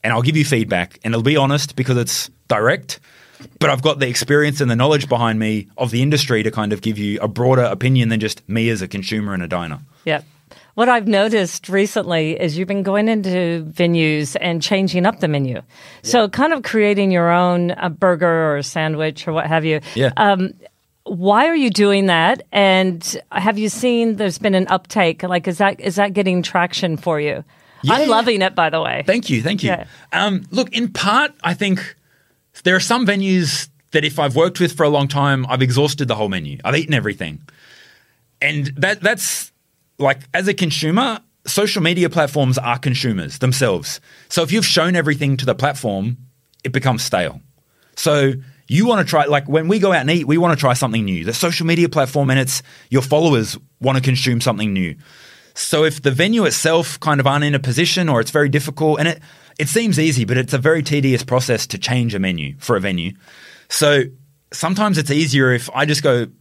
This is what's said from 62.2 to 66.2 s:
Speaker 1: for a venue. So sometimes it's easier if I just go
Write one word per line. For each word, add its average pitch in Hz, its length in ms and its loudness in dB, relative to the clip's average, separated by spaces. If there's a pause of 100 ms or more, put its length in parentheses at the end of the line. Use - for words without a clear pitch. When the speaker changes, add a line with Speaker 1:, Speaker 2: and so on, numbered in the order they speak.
Speaker 1:
for - 180 -2
a 95 60 0
venue. 92 320 -4 (560)
So 147 340 2 (480)
sometimes 185 460 -2
it's 147 140 -2
easier 139 400 2
if 120 220 -2
I 135 120 0
just 147 180 -2
go 123 240 2 (140)